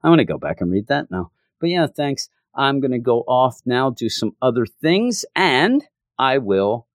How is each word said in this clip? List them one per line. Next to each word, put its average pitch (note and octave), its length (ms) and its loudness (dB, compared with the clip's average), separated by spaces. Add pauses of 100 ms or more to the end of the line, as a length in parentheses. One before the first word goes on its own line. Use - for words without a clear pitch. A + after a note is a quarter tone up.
I D#3 60 2
wanna D#3+ 160 6
go D#2 120 -6
back - 240 -6
and F2+ 100 -2
read G2+ 160 -2
that C#3+ 240 -4
now. F2+ 200 -8 (280)
But E3+ 100 -2
yeah, F3 180 0
thanks. C#3+ 420 -6 (260)
I'm C#3 240 0
gonna C3 200 -2
go A#2+ 280 0
off B2+ 380 2
now, B2+ 240 0
do A#2 200 -6
some - 320 -4
other B2 240 0
things, G3 600 -2 (100)
and F#3 480 2 (340)
I C3 200 0
will G#2 580 0